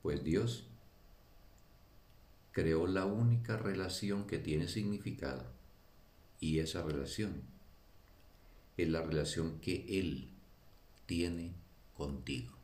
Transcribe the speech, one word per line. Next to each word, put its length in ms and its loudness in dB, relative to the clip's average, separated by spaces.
pues 200 0
Dios 440 2
creó 340 4
la 200 2
única 520 4
relación 680 0
que 100 -2
tiene 300 2
significado, 760 -2
y 200 2
esa 240 0
relación 580 -2
es 120 2
la 120 2
relación 580 0
que 400 0
Él 300 -2
tiene 480 -2
contigo. 580 -6